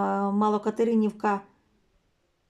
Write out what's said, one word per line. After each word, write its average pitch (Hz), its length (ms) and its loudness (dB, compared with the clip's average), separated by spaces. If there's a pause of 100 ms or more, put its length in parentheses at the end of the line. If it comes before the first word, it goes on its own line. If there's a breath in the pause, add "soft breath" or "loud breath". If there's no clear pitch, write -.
(320)
Малокатеринівка, 214 1120 0 (1080)